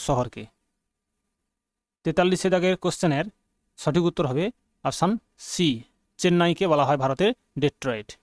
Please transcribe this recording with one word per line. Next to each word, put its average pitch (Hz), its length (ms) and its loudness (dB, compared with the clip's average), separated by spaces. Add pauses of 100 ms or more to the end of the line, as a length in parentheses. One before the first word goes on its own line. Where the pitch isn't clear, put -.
শহরকে? 120 380 -2 (1600)
তেতাল্লিশে 180 500 2
দাগের 185 280 2
কোশ্চেনের 165 440 0 (560)
সঠিক 160 280 0
উত্তর 170 200 -4
হবে 151 140 -2 (440)
অপশন 170 220 0 (400)
সি, 175 180 0 (520)
চেন্নাইকে 175 520 2
বলা 143 160 4
হয় 143 160 2
ভারতের 156 260 2 (320)
ডেট্রয়েট। 123 460 -4 (140)